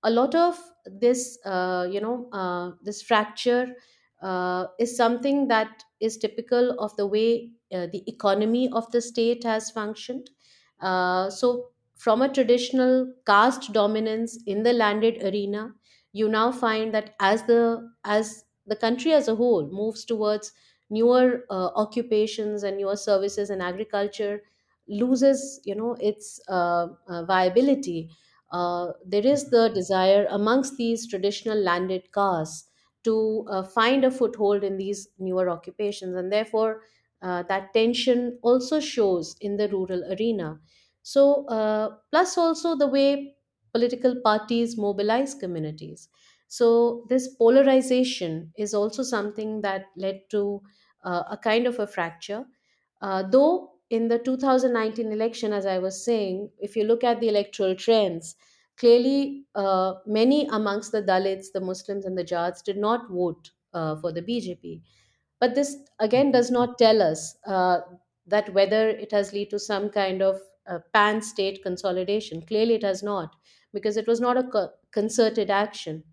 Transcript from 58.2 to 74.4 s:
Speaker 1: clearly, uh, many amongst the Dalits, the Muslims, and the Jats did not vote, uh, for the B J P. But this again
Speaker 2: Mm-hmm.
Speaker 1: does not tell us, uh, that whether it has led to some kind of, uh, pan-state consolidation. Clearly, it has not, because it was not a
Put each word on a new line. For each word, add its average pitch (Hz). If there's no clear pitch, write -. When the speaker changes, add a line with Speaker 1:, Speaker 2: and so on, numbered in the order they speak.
Speaker 1:
clearly, 269
uh, 190
many 240
amongst 214
the 214
Dalits, 190
the 190
Muslims, 190
and 185
the 175
Jats 175
did 196
not 226
vote, 180
uh, 160
for 165
the 170
B 226
J 180
P. 165
But 247
this 285
again 247
Speaker 2:
Mm-hmm. -
Speaker 1:
does 240
not 247
tell 220
us, 160
uh, 185
that 208
whether 208
it 214
has 202
led 202
to 208
some 208
kind 190
of, 190
uh, 175
pan-state 208
consolidation. 185
Clearly, 220
it 220
has 196
not, 196
because 208
it 220
was 233
not 247
a 254